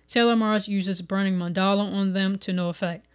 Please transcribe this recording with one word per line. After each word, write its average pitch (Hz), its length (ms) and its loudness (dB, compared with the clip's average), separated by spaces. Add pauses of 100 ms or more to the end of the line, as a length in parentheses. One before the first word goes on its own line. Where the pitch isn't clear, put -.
Sailor 233 280 4
Mars 214 320 2
uses 190 360 -2
Burning 190 340 0
Mandala 190 560 0
on 196 200 0
them 190 260 0
to - 120 -6
no 180 180 0
effect. 170 460 -6